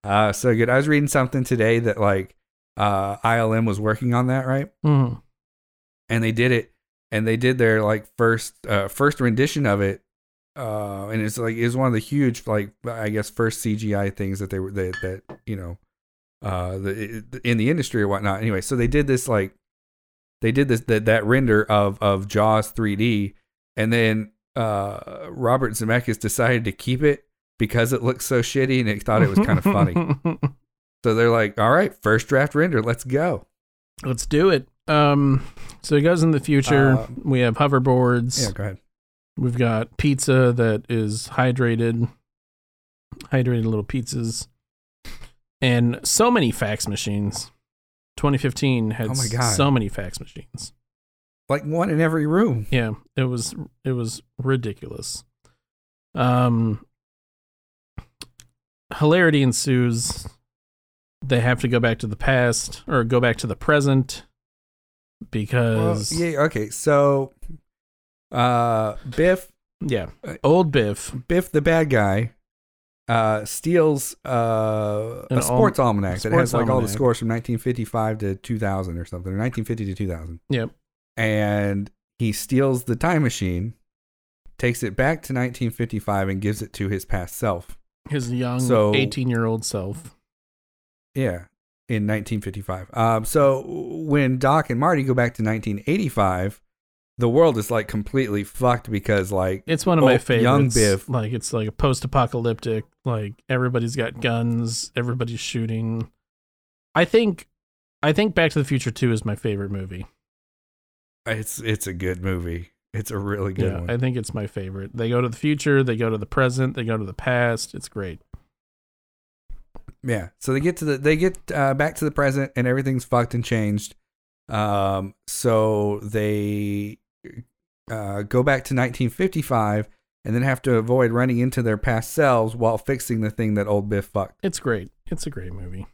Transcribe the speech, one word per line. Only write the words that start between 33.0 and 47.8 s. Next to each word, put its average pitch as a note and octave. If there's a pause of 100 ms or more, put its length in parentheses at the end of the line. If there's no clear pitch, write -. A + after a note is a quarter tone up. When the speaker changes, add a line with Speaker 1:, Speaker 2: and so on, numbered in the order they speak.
Speaker 1:
go." D#3 (560)
Speaker 2:
Let's B2+
do E3
it. C#3 (180)
Um, C#3+ (360)
so -
he C#3+
goes E3
in E3
the C#3+
future. C#3
Speaker 1:
Uh, A2 (160)
Speaker 2:
We C3+
have A#2+
hoverboards. B2+
Speaker 1:
Yeah, G#2
go G2
ahead. G2 (600)
Speaker 2:
We've A#2+
got A#2
pizza C3
that A2+
is A2
hydrated, A#2 (1200)
hydrated B2
little G#2+
pizzas, A#2 (1120)
and A#2+
so -
many F3
fax G#2+
machines. G2+ (680)